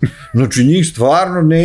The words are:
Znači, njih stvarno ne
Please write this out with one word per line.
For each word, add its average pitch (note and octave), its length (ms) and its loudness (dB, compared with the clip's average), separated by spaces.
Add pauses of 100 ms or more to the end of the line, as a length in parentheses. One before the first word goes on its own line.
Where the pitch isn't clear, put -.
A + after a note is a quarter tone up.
(340)
Znači, B2 300 0
njih E3 220 2
stvarno E3+ 560 -2
ne D#3+ 220 2